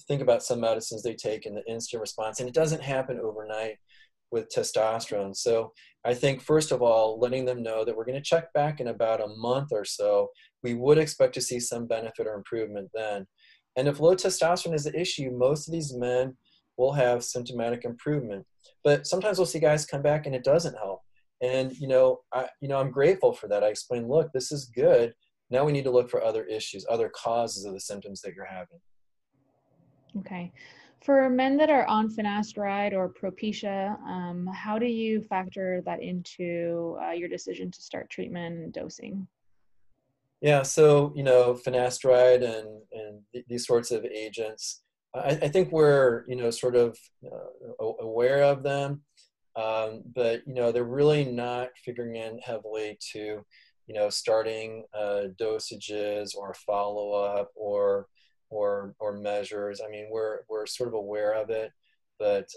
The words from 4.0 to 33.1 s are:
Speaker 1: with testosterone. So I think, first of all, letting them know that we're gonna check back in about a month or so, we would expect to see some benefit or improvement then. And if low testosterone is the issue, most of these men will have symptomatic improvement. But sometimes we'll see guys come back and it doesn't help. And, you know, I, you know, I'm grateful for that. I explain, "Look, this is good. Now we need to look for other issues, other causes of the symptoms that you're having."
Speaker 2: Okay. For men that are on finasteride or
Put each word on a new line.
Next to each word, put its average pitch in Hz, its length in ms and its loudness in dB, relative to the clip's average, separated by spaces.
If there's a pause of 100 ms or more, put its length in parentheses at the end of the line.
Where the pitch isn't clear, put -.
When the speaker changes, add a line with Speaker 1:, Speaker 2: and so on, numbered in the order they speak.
Speaker 1:
with 113 180 -2
testosterone. 110 880 0
So 113 360 0 (320)
I 123 100 2
think, 131 260 0
first 156 320 2
of 123 100 0
all, 113 380 4
letting 127 240 0
them 123 180 -2
know 110 220 -2
that 113 120 -2
we're 113 100 -6
gonna 131 140 -4
check 165 340 0
back 147 260 0
in 120 80 -4
about 113 340 0
a 104 140 -4
month 127 360 -2
or 104 120 -2
so, 101 460 2 (320)
we 120 120 -4
would 135 240 6
expect 139 360 2
to 135 60 -4
see 123 200 -4
some 117 260 -4
benefit 113 400 -4
or 107 80 -6
improvement 104 580 -6
then. 104 340 -6 (500)
And 131 120 2
if 147 120 0
low 170 140 8
testosterone 175 600 0
is 147 100 -2
the 151 140 -4
issue, 151 320 -4
most 131 380 0
of 160 40 -10
these 147 220 -4
men 123 420 0 (400)
will 135 160 4
have 123 300 4
symptomatic 120 640 -6
improvement. 120 600 -6 (380)
But 147 240 4
sometimes 190 320 0
we'll 180 80 4
see 165 140 -4
guys 151 260 4
come 139 160 -6
back 151 240 2
and 135 80 -4
it 127 100 -4
doesn't 156 320 2
help. 98 260 -8 (400)
And, 131 340 0
you 143 120 -8
know, 131 320 6 (120)
I, 123 160 -2 (120)
you 143 80 -6
know, 139 100 0
I'm 135 120 -2
grateful 139 420 4
for - 160 -10
that. 101 140 2
I 104 60 4
explain, 117 400 -4
"Look, 156 240 2
this 131 180 -4
is 139 160 -6
good. 120 460 4 (380)
Now 131 140 2
we 151 80 2
need 139 120 0
to 135 60 0
look 123 180 4
for 107 160 0
other 110 200 0
issues, 107 440 -8
other 113 220 0
causes 113 560 -2
of 95 80 -10
the 95 60 -12
symptoms 101 420 -12
that 95 120 -12
you're 95 120 -14
having." 90 320 -14 (1400)
Speaker 2:
Okay. 180 340 -10 (500)
For 269 260 6
men 262 280 4
that 302 120 6
are 277 180 6
on 220 220 2
finasteride 208 840 -2
or 185 200 0